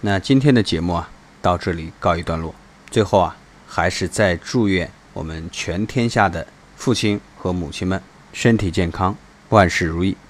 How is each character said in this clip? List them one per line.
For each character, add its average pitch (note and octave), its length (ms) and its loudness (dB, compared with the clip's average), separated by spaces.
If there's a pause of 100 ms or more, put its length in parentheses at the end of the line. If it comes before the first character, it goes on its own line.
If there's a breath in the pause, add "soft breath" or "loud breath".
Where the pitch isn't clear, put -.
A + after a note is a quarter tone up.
那 G2+ 180 0
今 C3+ 200 4
天 C3+ 140 4
的 A#2+ 80 4
节 E2 200 -2
目 F2 120 -2
啊， E2 160 -4 (320)
到 F2+ 160 2
这 F#2 140 -4
里 E2 280 -8
告 F2 160 0
一 E2 60 -6
段 E2 180 -4
落。 D#2+ 140 -8 (360)
最 A2+ 120 0
后 G2+ 180 4
啊， E2 180 0 (280)
还 F2 240 -2
是 F#2 180 -4
再 F#2+ 280 0
祝 A2 320 -2
愿 F#2 240 0 (220)
我 - 100 -10
们 D#2+ 280 -10
全 F#2+ 360 -6
天 A#2+ 220 0
下 A2 180 4
的 E2+ 180 -4 (300)
父 - 180 0
亲 G#2 260 0 (180)
和 F#2 160 -4
母 E2+ 180 -4
亲 - 160 -6
们 F#2+ 140 -2 (320)
身 A#2 240 4
体 G2+ 120 0
健 F2 220 0
康， F#2+ 240 -2 (340)
万 G2 200 6
事 - 160 -2
如 E2+ 180 -2
意。 G2 140 -2 (120)